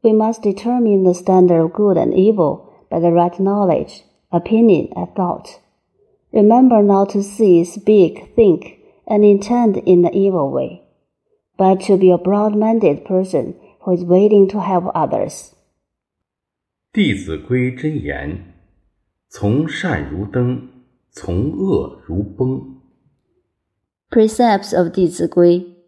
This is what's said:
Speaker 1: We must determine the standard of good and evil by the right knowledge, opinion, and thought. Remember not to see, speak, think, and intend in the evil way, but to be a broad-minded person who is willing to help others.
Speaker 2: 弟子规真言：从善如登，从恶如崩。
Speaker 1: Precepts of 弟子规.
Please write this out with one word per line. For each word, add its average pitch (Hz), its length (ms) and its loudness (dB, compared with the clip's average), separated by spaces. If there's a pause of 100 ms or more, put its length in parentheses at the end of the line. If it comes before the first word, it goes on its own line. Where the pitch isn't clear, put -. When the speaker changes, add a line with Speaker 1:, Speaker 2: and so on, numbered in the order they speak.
Speaker 1:
We 220 80 2
must 220 320 -2
determine 214 600 -2
the 180 100 2
standard 180 480 2
of 165 100 -2
good 202 260 0
and - 160 -2
evil 190 600 0 (160)
by 180 100 -4
the 170 120 2
right 175 280 0
knowledge, 196 640 -2 (280)
opinion, 214 680 2
and 175 180 -8
thought. - 460 -8 (720)
Remember 226 500 4
not 196 280 2
to 202 120 -4
see, 185 400 2
speak, 196 720 0
think, 202 440 0 (280)
and 208 160 0
intend 208 540 2
in 180 240 2
the 175 100 2
evil 185 400 0
way, - 320 -8 (760)
but 190 240 2
to 196 160 2
be 185 140 4
a 175 60 2
broad-minded 208 880 0
person 185 500 -4 (260)
who 185 120 -2
is 175 100 -4
willing 196 460 4
to 208 100 -6
help 185 340 -4
others. - 600 -6 (1400)
Speaker 2:
弟 165 220 0
子 80 240 -8
规 123 360 -4
真 151 280 -8
言： 101 520 -10 (760)
从 127 380 -2
善 85 420 -6
如 90 160 -8
登， 123 440 -6 (420)
从 101 400 -6
恶 190 540 -4
如 90 180 -6
崩。 - 560 -8 (1300)
Speaker 1:
Precepts 220 680 0
of 175 160 0
弟 185 160 0
子 165 200 -6
规. 175 480 0 (120)